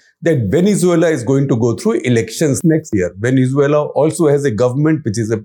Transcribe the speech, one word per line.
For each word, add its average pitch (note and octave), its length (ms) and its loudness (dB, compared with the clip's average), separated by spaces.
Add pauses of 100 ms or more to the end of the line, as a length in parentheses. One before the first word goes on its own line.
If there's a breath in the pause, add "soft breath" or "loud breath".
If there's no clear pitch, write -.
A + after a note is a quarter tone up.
(240 soft breath)
that C3+ 260 0
Venezuela E3+ 580 2
is D3+ 160 -2
going C3+ 240 0
to D3 80 0
go A#2 220 0
through A3+ 240 -2
elections B2+ 640 -2
next D#3 280 0
year. F2+ 260 -2
Venezuela C3+ 680 0
also D#3 420 0
has C#3+ 160 2
a C#3+ 80 0
government C#3 540 0
which G#2+ 120 -4
is A2+ 140 -2
a A2 140 -2